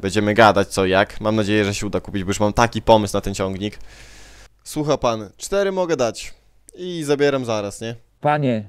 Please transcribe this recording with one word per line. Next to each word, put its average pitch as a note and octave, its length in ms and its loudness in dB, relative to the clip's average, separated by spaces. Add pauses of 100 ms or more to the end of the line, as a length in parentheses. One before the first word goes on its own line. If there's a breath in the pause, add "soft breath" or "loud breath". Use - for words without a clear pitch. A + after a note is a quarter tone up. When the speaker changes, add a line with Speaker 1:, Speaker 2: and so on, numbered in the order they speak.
Speaker 1:
będziemy G#2 340 0
gadać G2+ 340 6
co G2 160 0
i F#2 60 2
jak. F#2+ 300 2
Mam A2 160 0
nadzieję, G#2+ 280 2
że G2+ 100 -2
się G#2 120 -6
uda F#2+ 140 -4
kupić, F#2+ 240 -8
bo F2+ 60 -2
już G2+ 100 -4
mam G#2 120 2
taki A#2 300 0
pomysł G#2+ 340 4
na G2+ 40 -2
ten G2 140 -6
ciągnik. G2 440 -6 (840 soft breath)
Słucha D3+ 320 -2
pan, A2 400 -4
cztery G3 360 -2
mogę F3+ 240 -2
dać A#2 380 -4 (420)
i F3+ 280 -8
zabieram C#3 400 2
zaraz, G#2+ 360 -4
nie? A2+ 140 -8 (260)
Speaker 2:
Panie, C#3 480 0